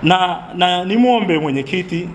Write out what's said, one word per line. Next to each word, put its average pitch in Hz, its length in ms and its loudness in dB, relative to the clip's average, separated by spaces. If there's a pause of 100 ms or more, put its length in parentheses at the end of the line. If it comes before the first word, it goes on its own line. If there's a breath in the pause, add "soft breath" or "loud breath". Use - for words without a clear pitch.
Na, 180 360 2 (160)
na 180 300 0
nimwombe 214 540 2
mwenyekiti 170 760 -4